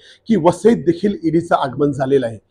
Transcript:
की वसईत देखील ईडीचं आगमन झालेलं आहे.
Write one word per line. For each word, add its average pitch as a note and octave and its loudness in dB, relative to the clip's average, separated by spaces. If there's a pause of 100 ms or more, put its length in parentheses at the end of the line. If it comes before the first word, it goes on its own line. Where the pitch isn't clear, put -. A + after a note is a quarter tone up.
(260)
की A3+ 2
वसईत F3+ 2
देखील F3 -2
ईडीचं E3 0
आगमन C#3+ -2
झालेलं C3 0
आहे. A2 -10 (120)